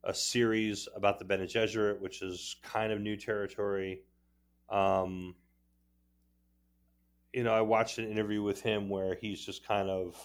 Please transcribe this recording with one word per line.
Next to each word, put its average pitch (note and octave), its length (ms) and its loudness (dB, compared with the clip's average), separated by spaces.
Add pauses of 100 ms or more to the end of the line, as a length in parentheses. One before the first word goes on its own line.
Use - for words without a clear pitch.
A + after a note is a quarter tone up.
a F2+ 100 -2
series A2 800 2
about G2+ 240 2
the F#2+ 60 -12
Bene F#2+ 200 0
Gesserit, G#2+ 540 2
which F#2+ 220 -8
is F#2 420 -8
kind A2 300 -2
of G#2 80 -4
new G#2+ 160 -4
territory. G2 840 -4 (680)
Um, F#2 680 2 (2000)
you B2 100 0
know, A2+ 100 4
I A2 80 6
watched A2 360 4
an A2+ 120 -2
interview G#2+ 320 0
with G2+ 200 0
him G#2+ 260 0
where F#2+ 280 0
he's G2+ 300 -8
just - 220 -12
kind G2 220 2
of F#2+ 360 -2